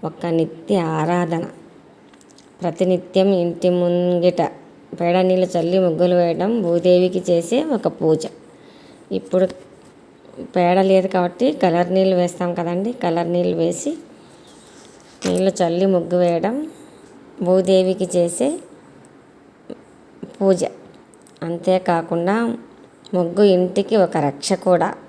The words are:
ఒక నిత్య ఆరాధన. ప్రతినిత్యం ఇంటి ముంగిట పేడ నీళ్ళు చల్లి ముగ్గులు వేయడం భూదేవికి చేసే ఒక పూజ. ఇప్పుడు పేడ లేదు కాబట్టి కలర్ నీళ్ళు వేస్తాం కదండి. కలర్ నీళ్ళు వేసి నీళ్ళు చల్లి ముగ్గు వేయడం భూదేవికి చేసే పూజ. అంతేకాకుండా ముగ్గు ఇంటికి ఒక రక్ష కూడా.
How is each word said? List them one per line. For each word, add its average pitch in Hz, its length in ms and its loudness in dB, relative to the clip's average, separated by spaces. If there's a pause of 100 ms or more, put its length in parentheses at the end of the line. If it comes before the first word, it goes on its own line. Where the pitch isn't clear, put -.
ఒక 156 220 -8
నిత్య 165 500 -2 (240)
ఆరాధన. 170 460 -2 (1160)
ప్రతినిత్యం 180 720 0
ఇంటి 175 360 0
ముంగిట 175 720 2 (580)
పేడ 175 180 0
నీళ్ళు 185 300 2 (100)
చల్లి 170 220 0
ముగ్గులు 175 360 2
వేయడం 175 460 0
భూదేవికి 180 680 2
చేసే 175 340 0
ఒక 262 240 -2
పూజ. 156 360 0 (880)
ఇప్పుడు 185 360 -2 (1080)
పేడ 180 260 2
లేదు 190 260 4
కాబట్టి 185 440 -2
కలర్ 175 420 0
నీళ్ళు 190 220 2
వేస్తాం 175 380 -2
కదండి. 175 400 -4
కలర్ 170 380 -2
నీళ్ళు 175 260 0
వేసి 175 340 -2 (1300)
నీళ్ళు 185 260 2 (100)
చల్లి 175 240 0
ముగ్గు 175 320 0
వేయడం 175 380 0 (880)
భూదేవికి 185 720 2
చేసే 175 320 0 (1900)
పూజ. 190 280 2 (800)
అంతేకాకుండా 170 960 -2 (760)
ముగ్గు 175 300 0
ఇంటికి 185 540 2
ఒక 175 200 2
రక్ష 143 360 -2
కూడా. 180 360 2 (200)